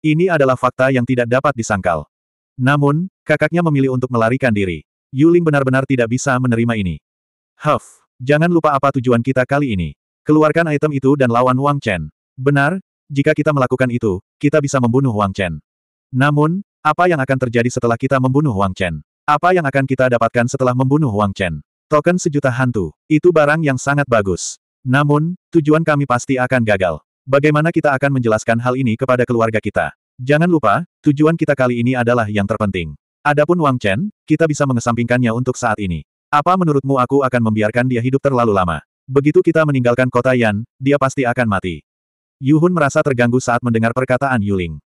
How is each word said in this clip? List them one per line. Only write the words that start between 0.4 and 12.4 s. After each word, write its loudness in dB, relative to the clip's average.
fakta 0
yang 2
tidak 0
dapat 0
disangkal. -4
Namun, 0
kakaknya 0
memilih 0
untuk -4
melarikan 0
diri. -4
Yu 2
Ling 4
benar-benar 0
tidak 0
bisa -2
menerima 0
ini. -6
"Huff, -4
jangan 2
lupa 2
apa 0
tujuan 2
kita 0
kali -2
ini. -6
Keluarkan 2
item -2
itu 2
dan 2
lawan 2
Wang -2
Chen. -6
Benar, 0